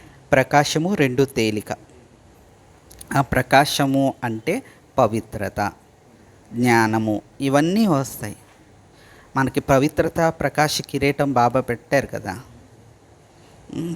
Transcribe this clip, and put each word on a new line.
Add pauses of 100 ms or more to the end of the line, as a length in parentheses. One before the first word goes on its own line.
(320)
ప్రకాశము,
రెండు
తేలిక. (1400)
ఆ
ప్రకాశము (100)
అంటే (360)
పవిత్రత, (800)
జ్ఞానము, (180)
ఇవన్నీ
వస్తాయి. (1000)
మనకి
పవిత్రత
ప్రకాశ
కిరీటం
బాబా
పెట్టారు
కదా. (1300)
ఉమ్,